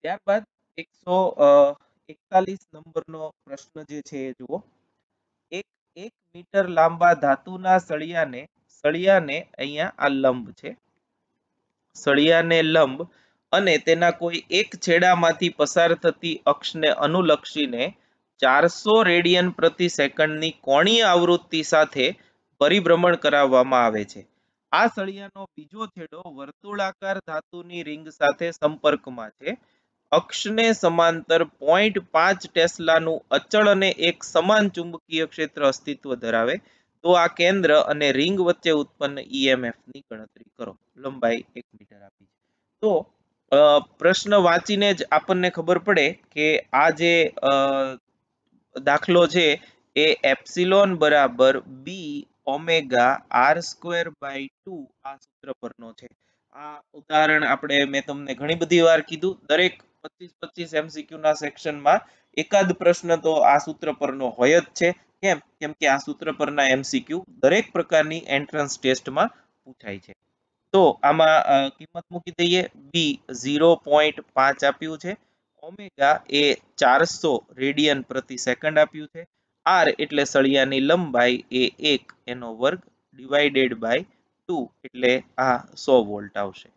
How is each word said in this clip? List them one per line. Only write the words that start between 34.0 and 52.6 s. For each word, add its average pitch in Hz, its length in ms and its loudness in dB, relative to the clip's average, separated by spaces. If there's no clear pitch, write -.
સમાન 202 460 0
ચુંબકીય 165 580 -8
ક્ષેત્ર 151 380 -6
અસ્તિત્વ 135 500 -4
ધરાવે 117 420 -2
તો 175 100 2
આ 170 140 4
કેન્દ્ર 170 480 2
અને 147 380 2
રિંગ 170 280 -2
વચ્ચે 170 300 0
ઉત્પન્ન 143 480 -4
ઈ 135 280 -4
એમ 127 180 0
એફ 117 100 -8
ની 139 160 -20
ગણતરી 110 340 -20
કરો. 101 200 -14
લંબાઈ 127 480 -4
એક 123 80 -18
મીટર 101 280 -20
આપી 98 220 -20
છે. - 140 -20
તો, 196 260 0
અ, 147 260 6
પ્રશ્ન 185 560 -2
વાંચીને 196 600 2
જ - 80 -8
આપણને 180 380 0
ખબર 170 280 -2
પડે 175 420 0
કે 151 400 -2
આ 147 180 4
જે, 165 420 0
અ, 135 80 2
દાખલો 151 460 2
છે 156 360 0
એ 151 280 2
એપ્સિલોન 185 720 2
બરાબર 135 640 2
B 151 40 -14
omega 139 760 0